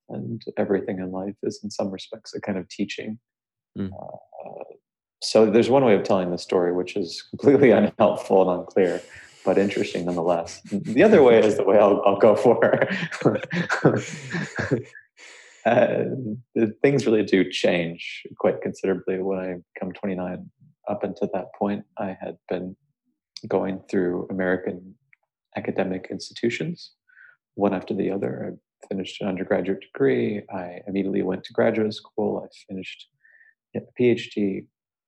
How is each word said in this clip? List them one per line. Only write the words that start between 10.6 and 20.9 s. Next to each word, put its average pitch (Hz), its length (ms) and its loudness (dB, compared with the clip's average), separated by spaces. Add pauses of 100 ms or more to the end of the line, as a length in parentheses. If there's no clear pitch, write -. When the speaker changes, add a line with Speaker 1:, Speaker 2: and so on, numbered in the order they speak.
Speaker 1:
The 110 320 2
other 208 200 8
way 117 200 8
is 107 140 2
the 101 60 0
way 95 160 6
I'll, 101 260 6
I'll 98 140 2
go 107 160 8
for. - 520 4 (360)
<laughs> 131 1600 -2 (920)
Uh, - 340 4 (520)
the 113 120 4 (140)
things 139 240 4
really 110 180 4 (120)
do 92 40 6 (240)
change 85 380 0 (420)
quite 92 240 2
considerably 95 500 -2 (100)
when 95 120 -2
I 92 100 -6 (240)
become 92 200 -10
twenty-nine. 90 480 -6 (460)
Up 104 160 -6